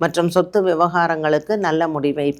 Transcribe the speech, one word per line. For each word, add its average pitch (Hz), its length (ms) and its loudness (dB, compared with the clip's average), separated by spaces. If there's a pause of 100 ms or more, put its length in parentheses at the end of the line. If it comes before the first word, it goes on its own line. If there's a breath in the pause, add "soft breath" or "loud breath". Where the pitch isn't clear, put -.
மற்றும் 170 320 0
சொத்து 180 240 2 (100)
விவகாரங்களுக்கு 165 840 0 (100)
நல்ல 160 300 0
முடிவை 143 320 -2 (120)